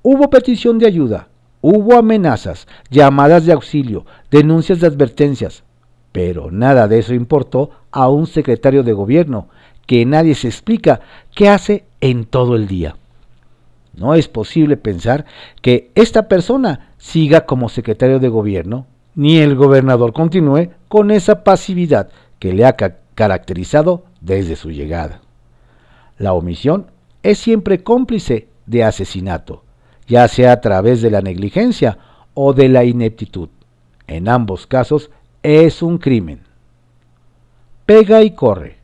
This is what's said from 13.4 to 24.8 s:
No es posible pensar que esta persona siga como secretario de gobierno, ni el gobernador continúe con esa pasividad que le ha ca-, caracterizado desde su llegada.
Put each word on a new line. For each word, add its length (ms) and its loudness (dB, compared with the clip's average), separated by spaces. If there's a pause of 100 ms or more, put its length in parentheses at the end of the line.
No 200 -4
es 160 0
posible 480 -2
pensar 480 -4 (360)
que 340 0
esta 340 2
persona 680 -2
siga 480 0
como 220 -4
secretario 520 -2
de 100 0
gobierno, 560 -4 (300)
ni 240 4
el 160 2
gobernador 580 2
continúe 560 0 (180)
con 240 0
esa 320 0
pasividad 680 0 (280)
que 160 -6
le 100 2
ha 140 4
ca-, 220 -6 (160)
caracterizado 880 -2 (160)
desde 340 -4
su 160 -16
llegada. 480 -10 (1000)